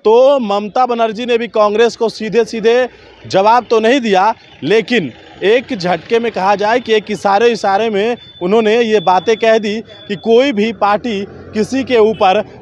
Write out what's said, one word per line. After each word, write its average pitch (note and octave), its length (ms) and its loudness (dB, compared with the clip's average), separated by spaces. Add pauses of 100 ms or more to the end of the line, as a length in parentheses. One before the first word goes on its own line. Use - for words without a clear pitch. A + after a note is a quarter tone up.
तो C4 340 4
ममता G#3 460 -2
बनर्जी A#3 400 -4
ने A#3 120 0
भी A#3 100 -4
कांग्रेस G#3+ 480 0
को A3+ 140 -2
सीधे-सीधे A3+ 800 -2 (380)
जवाब G#3+ 420 2
तो A3+ 100 2
नहीं A#3+ 220 2
दिया, G#3 320 0 (300)
लेकिन F#3+ 500 0 (300)
एक A#3 340 0
झटके F3+ 420 -4
में A#3 120 -4
कहा G3 240 0
जाए G#3 240 0
कि A3 140 -2
एक G#3+ 180 -2
इशारे G3+ 380 0
इशारे G#3+ 400 0
में A3 280 -2 (240)
उन्होंने G#3+ 400 2
ये G#3+ 180 0
बातें F#3 380 0
कह A3+ 200 2
दी G#3+ 240 -4
कि - 340 -12
कोई A#3 360 2
भी A3 220 -2
पार्टी G3+ 560 -2
किसी B3 540 -6
के B3+ 140 0
ऊपर G#3 460 2 (180)